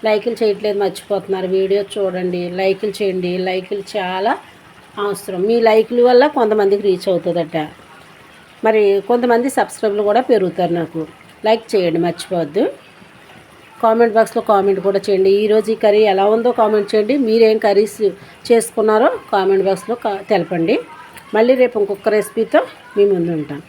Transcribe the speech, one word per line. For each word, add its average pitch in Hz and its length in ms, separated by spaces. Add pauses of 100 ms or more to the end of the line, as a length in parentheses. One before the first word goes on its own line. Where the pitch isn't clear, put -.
లైకులు 214 380
చేయట్లేదు, 208 400
మర్చిపోతున్నారు. 190 640 (100)
వీడియో 190 240 (140)
చూడండి, 180 460 (180)
లైకులు 190 400
చేయండి. 185 320 (180)
లైకులు 190 340 (120)
చాలా 190 380 (680)
అవసరం. 190 460
మీ 233 80 (100)
లైకుల 220 320 (100)
వల్ల 247 140 (140)
కొంతమందికి 208 500
రీచ్ 185 240
అవుతుందట. 170 460 (1080)
మరి 220 160 (280)
కొంతమంది 240 380 (100)
సబ్స్క్రైబర్లు 208 520
కూడా 220 120 (100)
పెరుగుతారు 180 480
నాకు. 165 220 (460)
లైక్ 220 160 (100)
చేయండి, 170 340
మర్చిపోవద్దు. 170 560 (1200)
కామెంట్ 226 340
బాక్స్లో 226 320
కామెంట్ 196 380
కూడా 196 180
చేయండి. 190 260 (120)
ఈరోజు 214 320
ఈ - 80
కర్రీ 214 180 (120)
ఎలా 196 120 (100)
ఉందో 233 140 (100)
కామెంట్ 214 320
చేయండి. 214 240 (120)
మీరేం 220 300 (100)
కర్రీస్ 208 340 (480)
చేసుకున్నారో 220 580 (240)
కామెంట్ 190 380
బాక్స్లో 190 340
కా-, 196 180 (100)
తెలపండి. 170 440 (600)
మళ్ళీ 240 260
రేపు 240 200
ఇంకొక 202 360
రెసిపీతో 220 420 (380)
మీ 202 60 (100)
ముందు 170 240
ఉంటాను. 147 320